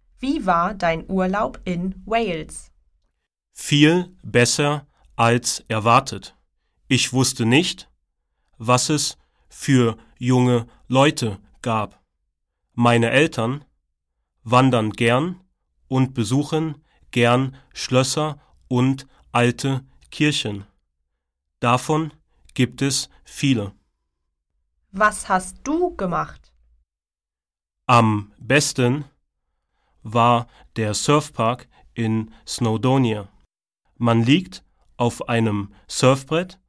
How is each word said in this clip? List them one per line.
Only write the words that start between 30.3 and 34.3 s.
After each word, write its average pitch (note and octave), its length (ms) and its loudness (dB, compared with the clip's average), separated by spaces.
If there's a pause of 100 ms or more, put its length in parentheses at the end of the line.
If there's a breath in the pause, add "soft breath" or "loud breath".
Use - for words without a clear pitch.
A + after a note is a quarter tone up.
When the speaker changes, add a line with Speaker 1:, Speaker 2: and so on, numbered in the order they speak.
Speaker 2:
der G#2+ 160 -2
Surfpark B2+ 760 -2 (260 soft breath)
in A2 400 -4 (140 soft breath)
Snowdonia. A2 800 0 (680)
Man A2+ 260 2
liegt D3+ 400 0 (320)